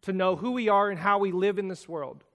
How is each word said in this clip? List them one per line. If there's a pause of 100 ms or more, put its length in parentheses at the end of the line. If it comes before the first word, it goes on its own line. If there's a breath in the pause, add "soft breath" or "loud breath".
to
know
who
we
are
and
how
we
live
in
this
world. (100)